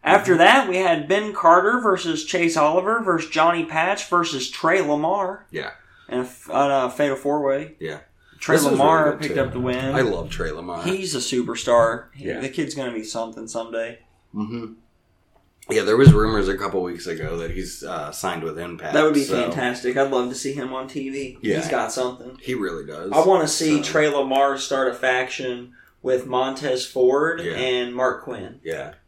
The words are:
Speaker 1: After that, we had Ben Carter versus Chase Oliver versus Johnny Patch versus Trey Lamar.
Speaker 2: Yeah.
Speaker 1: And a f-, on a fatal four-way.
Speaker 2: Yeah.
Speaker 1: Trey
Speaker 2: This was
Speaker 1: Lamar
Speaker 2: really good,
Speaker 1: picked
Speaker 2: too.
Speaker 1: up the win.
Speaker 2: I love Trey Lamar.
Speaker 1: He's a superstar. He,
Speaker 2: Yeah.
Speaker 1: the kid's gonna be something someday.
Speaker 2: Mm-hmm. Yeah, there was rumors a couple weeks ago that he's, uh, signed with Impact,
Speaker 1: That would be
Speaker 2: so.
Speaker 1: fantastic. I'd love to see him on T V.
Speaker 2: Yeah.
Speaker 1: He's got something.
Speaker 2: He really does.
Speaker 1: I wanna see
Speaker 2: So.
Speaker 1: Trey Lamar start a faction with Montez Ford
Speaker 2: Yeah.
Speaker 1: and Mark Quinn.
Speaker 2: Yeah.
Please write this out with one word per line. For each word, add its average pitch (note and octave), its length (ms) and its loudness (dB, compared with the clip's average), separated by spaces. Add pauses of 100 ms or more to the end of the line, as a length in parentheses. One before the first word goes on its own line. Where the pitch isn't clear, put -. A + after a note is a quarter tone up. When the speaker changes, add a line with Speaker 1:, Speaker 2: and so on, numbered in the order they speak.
Speaker 1:
After F#3+ 360 4
that, G#3+ 320 6
we F3+ 80 0
had E3 320 0
Ben G#3 240 0
Carter F#3+ 480 4
versus F3 440 0
Chase E3+ 320 0
Oliver F#3 460 2
versus E3 260 0
Johnny E3 360 2
Patch F3+ 440 -2
versus E3 400 0
Trey F3+ 320 2
Lamar. F3 720 -2
Speaker 2:
Yeah. D#2 200 -8 (360)
Speaker 1:
And B2 140 -4
a - 20 -4
f-, - 260 -14
on C#3 220 0
a C3 180 0
fatal C#3 280 -2
four-way. C#3+ 600 -2
Speaker 2:
Yeah. D#2 200 -10 (400)
Speaker 1:
Trey D#3 180 2
Speaker 2:
This D3 80 4
was C#3 80 4
Speaker 1:
Lamar D3 320 4
Speaker 2:
really D3 60 4
good, D3+ 100 -6
Speaker 1:
picked D3 140 -4
Speaker 2:
too. - 40 0
Speaker 1:
up C3 140 -2
the B2 80 -4
win. B2+ 340 -2
Speaker 2:
I C3 60 2
love F#2 280 -2
Trey E2 220 -6
Lamar. E2+ 320 -10
Speaker 1:
He's F#3 320 -4
a B2+ 40 -4
superstar. A#2 920 2
He, C#3 120 -16
Speaker 2:
Yeah. - 160 -6
Speaker 1:
the C3+ 80 -6
kid's C#3+ 260 -6
gonna B2+ 160 -6
be A2 140 -8
something A2+ 420 -8
someday. A2+ 520 -8 (360)
Speaker 2:
Mm-hmm. A2+ 380 -8 (960)
Yeah, G#2+ 140 0
there G#2 120 2
was C#3 160 10
rumors G#2+ 380 4
a G2 80 -2
couple G2 260 -4
weeks F2 240 -8
ago D#2+ 300 -6
that E2 140 -6
he's, F2+ 340 -10
uh, D2+ 260 -8
signed E2+ 320 -6
with D#2+ 160 -8
Impact, E2 360 -10
Speaker 1:
That D3+ 100 4
would D3+ 80 4
be C#3+ 100 4
Speaker 2:
so. - 200 -2
Speaker 1:
fantastic. B2 520 -4
I'd C#3 160 0
love B2 160 0
to B2 80 -8
see C3+ 160 -6
him C3 220 -8
on C3 160 -8
T C3+ 200 -8
V. C3+ 320 -10
Speaker 2:
Yeah. G#2 140 0
Speaker 1:
He's - 140 -4
got A2+ 240 -2
something. B2+ 480 -6
Speaker 2:
He B2 120 -6
really F2 320 -6
does. D#2+ 280 -8
Speaker 1:
I E3 120 6
wanna F#3 220 6
see D3+ 340 2
Speaker 2:
So. - 20 -6
Speaker 1:
Trey D3+ 260 2
Lamar C#3 480 2
start C3+ 320 0
a A#2+ 40 -4
faction B2+ 760 -2 (300)
with B2+ 260 0
Montez C3 580 -2
Ford C#3+ 540 2
Speaker 2:
Yeah. E2 140 -6
Speaker 1:
and B2 420 -2
Mark C3 300 -2
Quinn. G#2 360 -12
Speaker 2:
Yeah. D2+ 340 -8 (120)